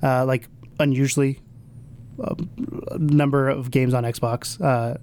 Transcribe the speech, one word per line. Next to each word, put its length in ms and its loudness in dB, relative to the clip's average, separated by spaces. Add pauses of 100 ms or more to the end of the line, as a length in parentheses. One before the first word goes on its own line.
uh, 240 2
like, 220 0 (320)
unusually, 600 2 (840)
uh, 100 -4 (640)
number 520 4
of 220 -2
games 220 2
on 100 2
Xbox. 580 -4
Uh, 400 0